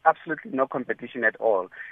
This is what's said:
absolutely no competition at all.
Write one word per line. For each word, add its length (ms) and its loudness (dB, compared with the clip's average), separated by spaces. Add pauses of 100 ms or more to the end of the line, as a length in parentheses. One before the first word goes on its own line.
absolutely 460 0
no 160 0
competition 560 -6
at 140 2
all. 300 2 (240)